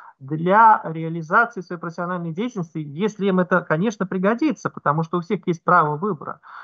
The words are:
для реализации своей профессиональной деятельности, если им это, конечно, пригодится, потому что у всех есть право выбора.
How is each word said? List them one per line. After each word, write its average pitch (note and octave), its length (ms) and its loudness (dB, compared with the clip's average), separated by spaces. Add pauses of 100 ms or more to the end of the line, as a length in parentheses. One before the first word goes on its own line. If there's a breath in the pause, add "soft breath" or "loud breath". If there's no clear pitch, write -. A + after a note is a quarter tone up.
(200 loud breath)
для F#3 640 4
реализации E3 760 -2
своей F3 200 -10
профессиональной E3+ 520 -6
деятельности, F#3 460 -6
если F#3 480 -4
им F#3 120 4
это, F3+ 220 2
конечно, F#3 460 -2
пригодится, G#3+ 640 0
потому D3+ 320 0
что E3+ 160 -4
у - 20 -4
всех G3 260 -4
есть E3+ 160 -2
право D#3 340 4
выбора. F3+ 420 -6 (240 loud breath)